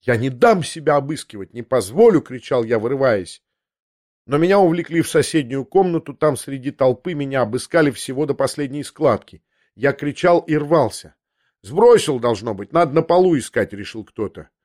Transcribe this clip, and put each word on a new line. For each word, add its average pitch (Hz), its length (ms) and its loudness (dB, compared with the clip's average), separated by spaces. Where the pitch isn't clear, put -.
"Я 123 140 0
не 127 140 -2
дам 175 340 2
себя 151 320 -2
обыскивать, 135 580 -6
не 117 80 -12
позволю!" 135 600 2
кричал 127 420 -4
я, 113 160 0
вырываясь. 120 640 -2
Но 139 120 -2
меня 185 220 4
увлекли 170 420 0
в - 80 -2
соседнюю 139 560 -2
комнату, 175 480 0
там 143 240 -2
среди 135 340 -10
толпы 131 440 -2
меня 135 260 -4
обыскали 127 500 0
всего 135 340 -6
до 139 80 -4
последней 135 500 -4
складки. - 600 -2
Я 135 160 0
кричал 160 480 0
и 151 160 -2
рвался. 147 600 -2
"Сбросил, 160 580 4
должно 113 340 -2
быть, 98 180 -12
надо 160 220 0
на 160 80 4
полу 170 360 2
искать", 107 360 -4
решил 101 320 -14
кто-то. - 440 -10